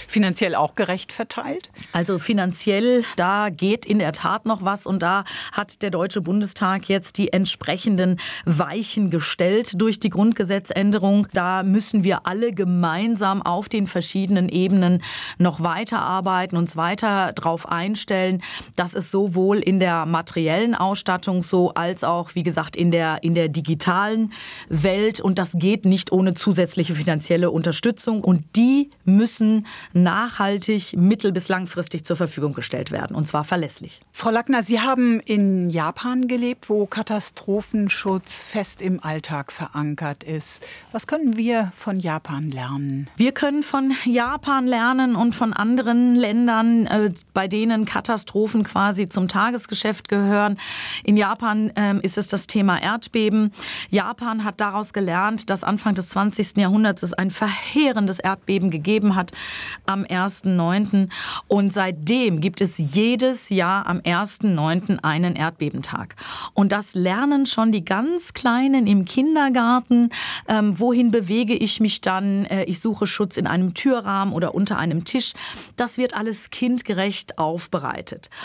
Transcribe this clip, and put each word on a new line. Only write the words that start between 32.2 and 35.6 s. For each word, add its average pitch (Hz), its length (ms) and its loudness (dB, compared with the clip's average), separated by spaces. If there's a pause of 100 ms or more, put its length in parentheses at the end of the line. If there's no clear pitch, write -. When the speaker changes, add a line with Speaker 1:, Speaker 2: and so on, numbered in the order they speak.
Speaker 2:
gestellt 135 400 -6
werden, - 240 -6
und 151 100 0
zwar 151 160 0
verlässlich. - 600 -4 (100)
Speaker 1:
Frau - 180 -2
Lackner, 233 320 2
Sie 214 180 0
haben 247 380 2
in 196 500 2